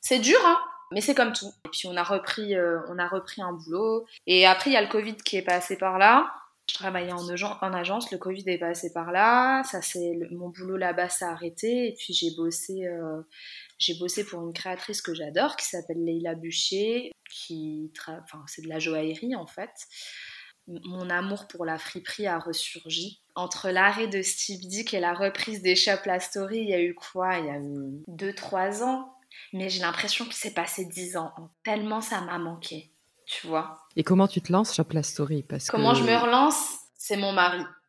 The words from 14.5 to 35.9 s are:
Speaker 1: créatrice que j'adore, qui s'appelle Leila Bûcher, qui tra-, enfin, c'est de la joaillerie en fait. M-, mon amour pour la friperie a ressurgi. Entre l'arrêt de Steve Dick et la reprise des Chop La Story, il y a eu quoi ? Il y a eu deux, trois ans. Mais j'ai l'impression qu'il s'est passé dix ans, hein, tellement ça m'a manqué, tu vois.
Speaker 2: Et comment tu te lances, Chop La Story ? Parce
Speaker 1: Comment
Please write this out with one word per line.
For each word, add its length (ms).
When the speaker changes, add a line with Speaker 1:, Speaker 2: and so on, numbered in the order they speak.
Speaker 1:
créatrice 500
que 120
j'adore, 420
qui 100
s'appelle 380
Leila 320
Bûcher, 760
qui 680
tra-, 280
enfin, 240
c'est 160
de 40
la 120
joaillerie 580
en 100
fait. 240
M-, 160
mon 260
amour 380
pour 160
la 140
friperie 500
a 100
ressurgi. 840
Entre 340
l'arrêt 380
de 140
Steve 460
Dick 260
et 60
la 140
reprise 480
des 160
Chop 280
La 140
Story, 400
il 100
y 40
a 80
eu 140
quoi ? 420
Il 80
y 40
a 100
eu 480
deux, 260
trois 500
ans. 320
Mais 160
j'ai 100
l'impression 460
qu'il 80
s'est 200
passé 320
dix 300
ans, 220
hein, 120
tellement 380
ça 180
m'a 180
manqué, 540
tu 220
vois. 300
Speaker 2:
Et 80
comment 240
tu 140
te 100
lances, 240
Chop 160
La 120
Story ? 380
Parce 260
Speaker 1:
Comment 260